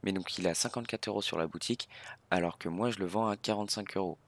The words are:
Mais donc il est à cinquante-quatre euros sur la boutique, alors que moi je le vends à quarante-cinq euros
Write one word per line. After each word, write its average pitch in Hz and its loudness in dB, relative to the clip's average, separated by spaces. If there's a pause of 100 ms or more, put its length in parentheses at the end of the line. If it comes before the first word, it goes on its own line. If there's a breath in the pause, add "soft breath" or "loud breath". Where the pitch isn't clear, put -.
Mais 98 0
donc 95 -2
il 92 2
est - 6
à 82 2
cinquante-quatre - -2
euros 104 0
sur - 0
la 82 2
boutique, - -2 (440 loud breath)
alors 87 4
que - -6
moi 95 2
je 107 -2
le 95 0
vends 107 2
à 104 0
quarante-cinq 104 -2
euros 95 0 (100)